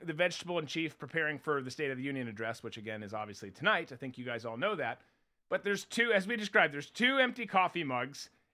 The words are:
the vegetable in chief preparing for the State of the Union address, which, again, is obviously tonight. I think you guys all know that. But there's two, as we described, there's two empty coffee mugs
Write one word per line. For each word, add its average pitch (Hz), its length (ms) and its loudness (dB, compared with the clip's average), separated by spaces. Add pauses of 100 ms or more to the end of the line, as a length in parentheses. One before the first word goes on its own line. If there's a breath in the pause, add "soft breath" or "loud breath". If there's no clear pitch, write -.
the 165 100 -4
vegetable 175 460 0
in 156 80 -4
chief 165 300 -4
preparing 151 420 -2
for 143 220 0
the 127 100 -6
State 143 200 -2
of 127 60 -4
the 127 60 -6
Union 135 240 -2
address, 113 340 -4
which, 113 160 -8
again, 107 240 -6
is 104 120 -8
obviously 104 360 -8
tonight. 170 420 0
I 127 40 -12
think 127 220 -10
you 123 80 -8
guys 117 200 -4
all 113 120 -6
know 196 180 0
that. 127 260 -4 (480)
But 185 140 0
there's 196 220 0
two, 233 280 2
as 190 140 4
we 233 80 0
described, 202 380 4
there's 143 160 -8
two 262 280 4
empty 247 280 2
coffee 180 380 2
mugs 131 460 -4 (240)